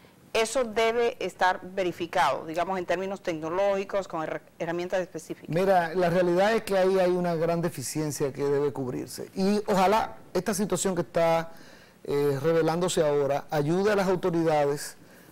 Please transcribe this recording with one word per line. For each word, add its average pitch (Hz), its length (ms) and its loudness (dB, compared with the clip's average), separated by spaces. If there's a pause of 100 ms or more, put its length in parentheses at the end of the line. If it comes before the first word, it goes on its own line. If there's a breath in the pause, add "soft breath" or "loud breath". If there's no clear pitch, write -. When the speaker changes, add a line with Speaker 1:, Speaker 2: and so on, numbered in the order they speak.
(320 loud breath)
Speaker 1:
eso 226 320 0
debe 226 560 2
estar 185 420 0
verificado, 175 800 -2
digamos, 170 320 -4
en 180 100 -6
términos 190 360 -4
tecnológicos, 190 840 -2
con 160 160 -6
her-, 156 180 -8 (160)
herramientas 175 420 -4
específicas? - 480 -10
Speaker 2:
Mira, 175 460 2
la 180 160 2
realidad 180 440 2
es 220 100 0
que 196 120 -2
ahí 190 220 4
hay 180 140 4
una 175 240 0
gran 170 260 0
deficiencia 147 680 -4
que 143 100 -6
debe 143 300 2
cubrirse. 131 600 -8
Y 202 360 0
ojalá 196 480 2 (160)
esta 190 220 -2
situación 185 420 -2
que 175 60 -2
está, 165 500 2 (500 loud breath)
eh, 143 400 0
revelándose 165 640 2
ahora 143 420 0
ayude 170 440 2
a - 20 2
las 190 140 0
autoridades 160 880 0 (340 loud breath)